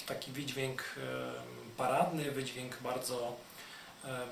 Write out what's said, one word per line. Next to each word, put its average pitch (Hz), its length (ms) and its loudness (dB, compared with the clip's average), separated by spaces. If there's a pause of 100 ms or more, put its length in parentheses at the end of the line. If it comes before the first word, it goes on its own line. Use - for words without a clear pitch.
taki - 260 -2
wydźwięk, 131 500 0
e, 127 920 -4
paradny, 147 540 6
wydźwięk 127 500 -2
bardzo, 123 560 0 (680)
e, 127 280 -2